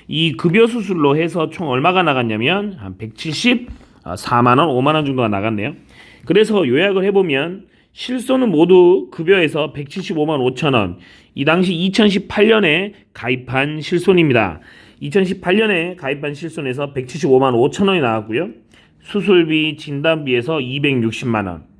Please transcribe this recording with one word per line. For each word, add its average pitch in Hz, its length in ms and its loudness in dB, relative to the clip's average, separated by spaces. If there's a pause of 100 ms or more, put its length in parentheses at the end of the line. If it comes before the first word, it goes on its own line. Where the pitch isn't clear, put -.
이 156 300 0
급여 208 300 4
수술로 180 500 0
해서 160 320 -2
총 165 180 -10
얼마가 160 340 0
나갔냐면, 147 760 -2
한 95 200 -12
백칠십, 165 720 -4 (380)
아, 87 100 -8
사만 123 420 2
원, 160 120 4
오만 135 260 0
원 156 80 0
정도가 127 240 -2
나갔네요. 107 480 -4 (480)
그래서 208 420 2
요약을 185 380 0
해보면, 185 640 0 (260)
실손은 254 580 -2
모두 175 640 6
급여에서 160 600 0
백칠십오만 151 680 -4
오천 127 360 0
원, 92 240 -2 (360)
이 135 80 -4
당시 175 320 2
이천십팔 202 720 0
년에 202 460 2 (180)
가입한 131 680 -4
실손입니다. 151 800 2 (400)
이천십팔 185 560 -2
년에 185 400 0
가입한 143 380 -6
실손에서 143 580 -8
백칠십오만 131 600 2
오천 143 360 2
원이 185 100 2
나왔고요. 113 640 -4 (400)
수술비, 160 760 0
진단비에서 147 840 -2
이백육십만 123 840 -2
원, 85 180 -10 (160)